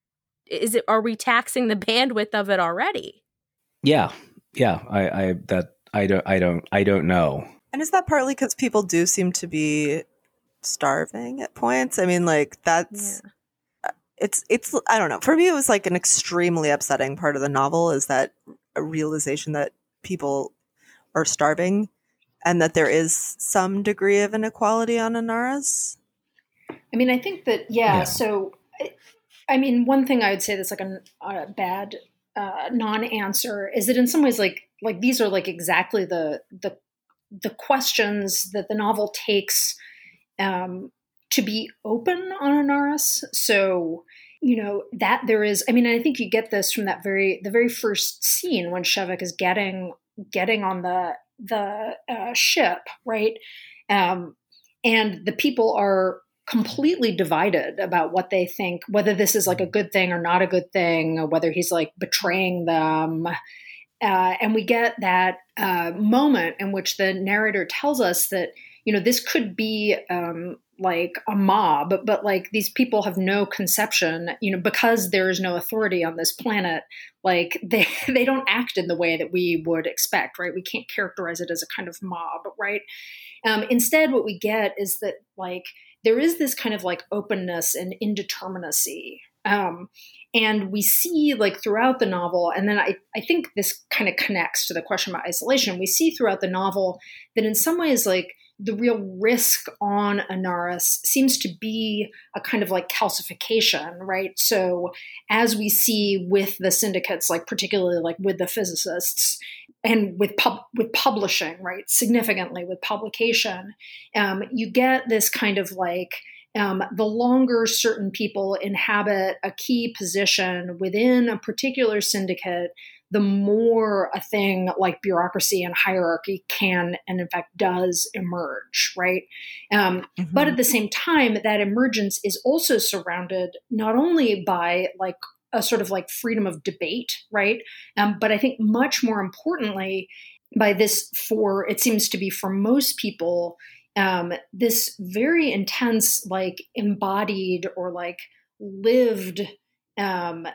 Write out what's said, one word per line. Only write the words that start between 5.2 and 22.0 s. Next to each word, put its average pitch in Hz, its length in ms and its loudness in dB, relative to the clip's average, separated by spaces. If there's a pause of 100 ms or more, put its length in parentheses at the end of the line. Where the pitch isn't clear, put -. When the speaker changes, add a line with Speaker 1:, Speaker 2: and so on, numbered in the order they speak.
Speaker 2:
that, 90 300 -2 (180)
I 101 120 2
don't, 95 200 4
I 95 120 4
don't, 87 340 0
I 98 120 4
don't 95 220 4
know. 78 400 2 (260)
Speaker 3:
And 277 80 -4
is 311 120 -4
that 370 140 2
partly 269 280 2
'cause - 200 -2
people 214 280 2
do 175 240 0
seem 185 260 0
to - 140 -6
be 151 560 0 (600)
starving 151 760 -4
at - 140 -10
points? - 440 0
I 185 80 2
mean, 180 200 2
like, 151 380 2
that's, 175 600 -2
Speaker 1:
Yeah. - 60 -20 (600)
Speaker 3:
uh, - 20 -6 (260)
it's, - 320 -2
it's, - 240 0 (140)
I 226 100 4
don't 180 100 2
know. 117 120 -4
For 311 160 4
me, 349 120 6
it - 60 4
was, 277 140 0
like, 202 180 2
an 180 100 2
extremely 175 720 2
upsetting 139 460 0
part 147 200 0
of 135 60 -2
the 143 60 0
novel 143 420 2
is 139 160 0
that 135 280 0 (420)
a 156 60 0
realization 156 720 -4
that 147 180 -2 (300)
people 143 500 -4 (640)
are 156 100 2
starving 180 640 0 (560)